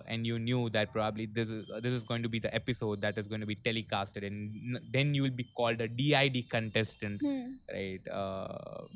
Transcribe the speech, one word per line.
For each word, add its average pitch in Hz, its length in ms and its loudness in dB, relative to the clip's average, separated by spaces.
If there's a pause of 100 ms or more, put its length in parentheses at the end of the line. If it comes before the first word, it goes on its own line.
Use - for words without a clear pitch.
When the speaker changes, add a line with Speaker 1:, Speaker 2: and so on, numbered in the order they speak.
Speaker 1:
and 113 180 -2
you 117 140 0
knew 120 300 2
that 107 240 2
probably 110 320 0
this 110 240 -2
is, 110 200 -6
uh, 107 120 -6
this 123 120 2
is 117 120 -2
going 117 180 0
to 113 60 0
be 113 100 0
the 107 160 0
episode 110 460 0
that 104 160 0
is 101 100 -2
going 110 140 -4
to 107 100 -4
be 104 60 -4
telecasted, 104 680 -2
and 104 300 -6 (200)
n-, - 60 -6 (120)
then 139 200 4
you 139 100 4
will 131 180 2
be - 160 -8
called 117 240 4
a 113 80 0
D 139 260 4
I 139 140 6
D 123 140 2
contestant, 110 760 0
Speaker 2:
Hmm. 269 340 0 (240)
Speaker 1:
right? 95 280 -4
Uh, 95 760 -4 (100)